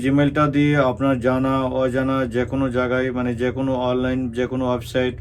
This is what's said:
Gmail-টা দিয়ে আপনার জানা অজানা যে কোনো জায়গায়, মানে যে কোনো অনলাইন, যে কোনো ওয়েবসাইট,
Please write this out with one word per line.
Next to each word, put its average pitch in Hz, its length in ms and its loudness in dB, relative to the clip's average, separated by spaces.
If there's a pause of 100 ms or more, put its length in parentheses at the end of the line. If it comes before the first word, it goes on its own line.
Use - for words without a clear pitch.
Gmail-টা 143 400 2 (120)
দিয়ে 147 180 4 (180)
আপনার 135 240 0 (100)
জানা 131 280 2 (280)
অজানা 131 360 0 (180)
যে 123 160 2
কোনো 135 140 0 (120)
জায়গায়, 127 300 0 (100)
মানে 123 140 0 (100)
যে 123 160 0
কোনো 135 140 -2 (180)
অনলাইন, 127 300 0 (180)
যে 123 140 0
কোনো 131 180 -2
ওয়েবসাইট, 123 520 -2